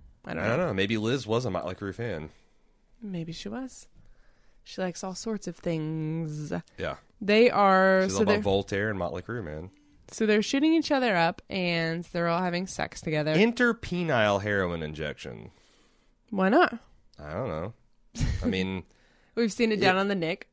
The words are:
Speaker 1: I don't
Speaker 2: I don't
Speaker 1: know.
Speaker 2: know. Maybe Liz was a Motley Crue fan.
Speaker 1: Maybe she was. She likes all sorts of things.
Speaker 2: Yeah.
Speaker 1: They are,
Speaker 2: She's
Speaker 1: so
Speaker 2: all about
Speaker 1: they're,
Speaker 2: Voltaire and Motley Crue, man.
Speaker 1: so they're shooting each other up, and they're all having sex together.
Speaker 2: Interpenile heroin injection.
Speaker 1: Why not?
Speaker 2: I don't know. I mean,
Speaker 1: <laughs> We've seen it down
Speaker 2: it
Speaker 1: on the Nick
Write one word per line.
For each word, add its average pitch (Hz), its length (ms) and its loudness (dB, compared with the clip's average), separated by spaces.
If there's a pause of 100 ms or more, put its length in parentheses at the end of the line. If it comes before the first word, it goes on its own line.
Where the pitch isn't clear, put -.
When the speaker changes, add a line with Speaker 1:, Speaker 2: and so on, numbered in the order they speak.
(260)
Speaker 1:
I 80 100 -8
don't 82 80 -4
Speaker 2:
I 101 40 0
don't 120 120 0
Speaker 1:
know. 180 80 0
Speaker 2:
know. 120 80 -2
Maybe 101 220 0
Liz 117 280 -2
was 117 200 0
a 110 40 -2
Motley 90 240 -4
Crue 95 220 -8
fan. 85 340 -8 (720)
Speaker 1:
Maybe 175 300 -8
she 185 180 -12
was. 247 380 -12 (760)
She - 160 -10
likes 180 220 -6
all 190 100 -6
sorts 214 320 -6
of 175 120 -8
things. 156 960 -4 (240)
Speaker 2:
Yeah. 73 180 -4 (240)
Speaker 1:
They 214 300 6
are, 190 560 6
Speaker 2:
She's 190 80 -2
Speaker 1:
so 196 60 2
Speaker 2:
all 220 40 6
about 196 80 4
Speaker 1:
they're, 104 100 4
Speaker 2:
Voltaire 101 480 2
and 101 80 -4
Motley 87 240 -4
Crue, 117 220 -8
man. 78 280 -10 (380)
Speaker 1:
so - 160 -2
they're 214 160 4
shooting 277 320 2
each 330 160 2
other 247 280 2
up, 165 320 2
and 170 640 -2
they're 170 160 0
all 170 120 0
having 180 240 -2
sex - 360 -6
together. 156 340 0
Speaker 2:
Interpenile 175 1040 2
heroin 95 400 0
injection. 73 680 -8 (800)
Speaker 1:
Why 190 180 0
not? 247 320 4 (400)
Speaker 2:
I 76 140 -12
don't 113 160 -4
know. 85 240 -6 (680)
I - 40 -2
mean, 92 380 -2 (260)
Speaker 1:
<laughs> - 260 -20
We've 226 160 0
seen 226 220 0
it 196 80 -2
down 185 160 4
Speaker 2:
it - 20 2
Speaker 1:
on 196 80 0
the 202 80 0
Nick 170 380 -4